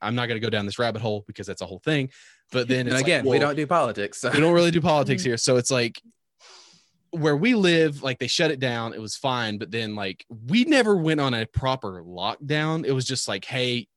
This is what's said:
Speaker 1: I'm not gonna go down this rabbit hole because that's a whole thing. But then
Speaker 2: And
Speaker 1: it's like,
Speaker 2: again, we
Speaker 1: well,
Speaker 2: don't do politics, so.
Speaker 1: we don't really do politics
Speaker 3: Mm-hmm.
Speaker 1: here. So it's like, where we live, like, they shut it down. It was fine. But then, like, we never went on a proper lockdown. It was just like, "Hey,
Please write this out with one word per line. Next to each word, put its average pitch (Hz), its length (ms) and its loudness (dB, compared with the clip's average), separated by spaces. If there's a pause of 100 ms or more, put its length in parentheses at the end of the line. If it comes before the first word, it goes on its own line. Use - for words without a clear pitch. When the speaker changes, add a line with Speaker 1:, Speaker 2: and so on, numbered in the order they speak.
Speaker 1:
I'm 113 140 -2
not 123 120 -2
gonna 95 140 -4
go 113 80 -2
down 104 160 -2
this 98 140 -6
rabbit 110 220 -2
hole 107 260 -4
because 104 200 -12
that's 98 140 -10
a 95 40 -10
whole 92 140 -12
thing. 143 300 0 (420)
But 123 160 -2
then 127 140 2
Speaker 2:
And 123 80 -2
Speaker 1:
it's 123 60 0
like, 135 80 2
Speaker 2:
again, 143 220 2
we 131 60 4
Speaker 1:
well, 139 100 6
Speaker 2:
don't 143 140 0
do 147 120 -2
politics, 117 520 0
so. 123 120 -2
Speaker 1:
we 147 80 2
don't 165 140 4
really 170 180 4
do 165 100 2
politics 143 400 2
Speaker 3:
Mm-hmm. 127 80 -2
Speaker 1:
here. 117 80 0
So 127 200 4
it's 123 120 0
like, 120 320 -2 (1080)
where 156 260 2
we 233 180 4
live, 165 480 4
like, 131 160 -2
they 127 80 -4
shut 160 240 2
it 143 80 -4
down. 117 340 -2
It 110 80 -12
was 110 140 -10
fine. 120 420 -2
But 101 140 -8
then, 110 240 -4
like, 98 300 -8 (220)
we 214 160 4
never 247 320 4
went 156 240 2
on 135 140 0
a 113 120 -2
proper 113 580 -4
lockdown. 143 800 -4
It 135 60 0
was 131 140 0
just 131 220 -4
like, 101 180 -6
"Hey, 123 520 -4